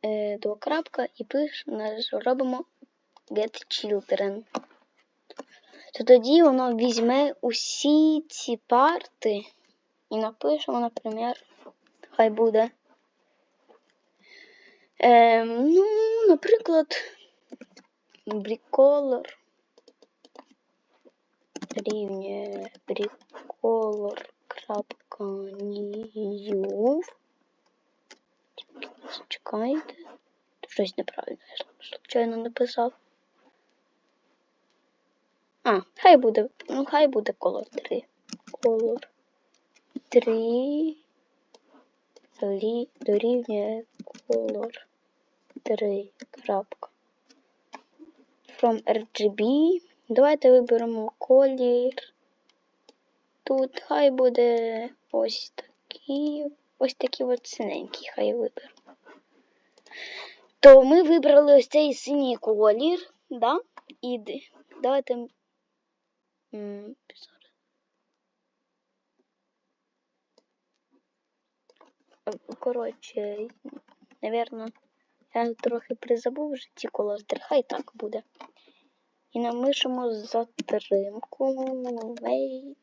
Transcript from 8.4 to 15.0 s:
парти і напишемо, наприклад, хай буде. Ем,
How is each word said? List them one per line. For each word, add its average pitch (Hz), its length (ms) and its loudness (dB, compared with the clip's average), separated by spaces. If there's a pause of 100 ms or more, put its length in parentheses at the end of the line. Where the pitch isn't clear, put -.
парти 240 840 0 (680)
і 220 80 -6
напишемо, 247 600 -4
наприклад, 233 640 -8 (680)
хай 220 180 4
буде. 220 400 2 (2250)
Ем, 233 680 6